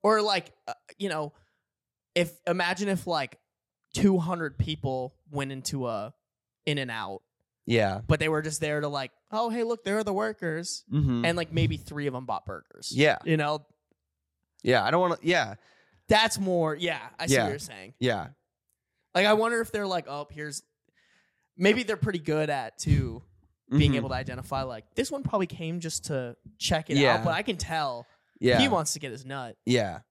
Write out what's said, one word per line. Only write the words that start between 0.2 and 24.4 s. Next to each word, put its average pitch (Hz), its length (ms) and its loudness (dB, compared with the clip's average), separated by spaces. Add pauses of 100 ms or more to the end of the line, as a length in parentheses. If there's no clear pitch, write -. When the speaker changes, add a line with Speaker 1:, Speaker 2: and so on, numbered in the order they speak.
Speaker 1:
like, 202 320 0 (160)
uh, - 60 -10 (240)
you 196 100 -4
know, 156 240 -4 (800)
if, 175 320 0
imagine 180 440 0
if, 190 160 0
like, 156 340 -4 (540)
two 190 240 6
hundred 165 400 -2
people 131 580 -4 (140)
went 139 200 -4
into 131 380 -6
a 110 240 -6 (540)
In-N-Out. 117 560 -4 (420)
Speaker 2:
Yeah. 107 420 2
Speaker 1:
But 151 140 2
they 156 80 2
were 156 140 0
just 156 180 -6
there 151 220 -2
to, 147 60 -4
like, 139 240 -6 (180)
"Oh, 226 180 0
hey, 233 160 -2
look, 233 180 -4
there 202 140 0
are 214 80 0
the 202 80 -2
workers." 185 800 -4
Speaker 2:
Mm-hmm. 131 320 2
Speaker 1:
And, 170 140 2
like, 165 160 -4
maybe 165 240 2
three 147 280 -6
of 131 80 -2
'em 127 120 -8
bought 107 180 -6
burgers. - 500 -12
Speaker 2:
Yeah. 143 300 6
Speaker 1:
You 160 140 2
know? 151 280 -4 (960)
Speaker 2:
Yeah, 117 220 4
I 117 60 2
don't 170 100 4
wanna, 175 220 0
yeah. 143 320 2 (520)
Speaker 1:
That's 220 320 4
more, 175 360 0
yeah, 143 340 -4 (100)
I 165 80 -4
see 135 80 4
Speaker 2:
Yeah. 117 100 4
Speaker 1:
what 95 60 0
you're - 80 -6
saying. 101 400 -14
Speaker 2:
Yeah. 104 300 -2 (840)
Speaker 1:
Like, 185 120 4
I 214 60 6
wonder 226 280 2
if 226 120 -6
they're 208 140 -4
like, 180 200 -2
"Oh, 143 240 -10
here's," 147 320 -12 (960)
maybe 214 260 4
they're 208 140 -2
pretty 190 240 0
good 156 300 0
at, 127 280 -6
too, 120 440 0 (480)
being 143 220 6
Speaker 2:
Mm-hmm. 123 40 2
Speaker 1:
able 131 140 -2
to 127 40 -2
identify, 127 480 -6